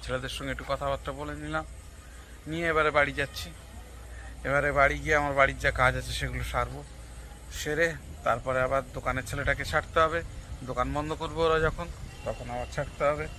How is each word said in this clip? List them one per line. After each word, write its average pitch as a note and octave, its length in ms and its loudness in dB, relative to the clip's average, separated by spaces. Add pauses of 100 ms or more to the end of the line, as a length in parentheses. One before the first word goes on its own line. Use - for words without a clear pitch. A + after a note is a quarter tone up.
ছেলেদের B2+ 320 -4
সঙ্গে C#3 200 -4
একটু D3+ 160 -8
কথাবার্তা C#3 480 -2
বলে D3+ 140 -6 (100)
নিলাম, D#3 220 -2 (840)
নিয়ে E3 220 -2
এবারে D3+ 260 6
বাড়ি C#3+ 220 4
যাচ্ছি। - 280 -2 (1000)
এবারে C#3+ 220 4 (100)
বাড়ি C#3+ 240 8
গিয়ে D3+ 180 4
আমার C#3+ 180 0
বাড়ির C3+ 240 6
যা C#3+ 80 6 (100)
কাজ B2+ 180 6
আছে B2+ 200 -4
সেগুলো B2+ 240 -2 (100)
সারবো, B2+ 280 -2 (800)
সেরে D3+ 280 2 (380)
তারপরে B2 420 2
আবার C3+ 160 2 (140)
দোকানের B2+ 320 -2
ছেলেটাকে C#3 420 0
ছাড়তে D#3 340 2
হবে, D#3+ 140 0 (500)
দোকান B2+ 260 2
বন্ধ D3+ 160 0 (100)
করবো D#3 260 -4
ওরা D#3+ 200 6
যখন, - 200 -2 (380)
তখন A2+ 280 -4
আবার B2 220 -4
ছাড়তে D3 340 -2
হবে। D3+ 160 0 (140)